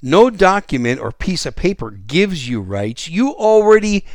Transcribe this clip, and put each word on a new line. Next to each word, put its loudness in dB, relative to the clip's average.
No 4
document 0
or -6
piece -4
of -8
paper -4
gives -2
you -4
rights. -6
You 0
already 4